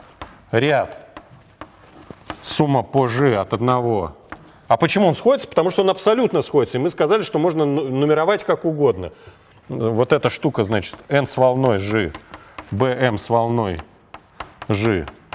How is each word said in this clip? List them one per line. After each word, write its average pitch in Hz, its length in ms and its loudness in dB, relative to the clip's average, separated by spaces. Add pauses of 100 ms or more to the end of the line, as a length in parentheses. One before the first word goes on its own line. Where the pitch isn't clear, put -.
(520)
ряд 123 460 0 (1400)
сумма 139 420 0
по 131 240 2
G 123 280 2
от 98 180 -2
одного, 117 600 0 (520)
а 117 100 4
почему 185 300 2
он 147 80 4
сходится? 269 320 0
Потому 170 220 0
что 196 120 0
он 190 80 4
абсолютно 202 520 2
сходится, 127 360 0
и 127 40 -2
мы 143 80 -2
сказали, 175 320 0
что 165 160 -4
можно 156 280 0
ну-, 143 240 -2
нумеровать 151 560 2
как 175 200 -2
угодно. 123 460 0 (560)
Вот 117 440 0
эта 139 180 2
штука, 123 340 -2
значит, 101 320 -2 (140)
n 143 180 0
с - 100 -8
волной 127 420 2
G, 101 320 -2 (600)
B 107 220 0
m 123 240 0
с - 120 -10
волной 117 500 0 (880)
G 101 380 0 (300)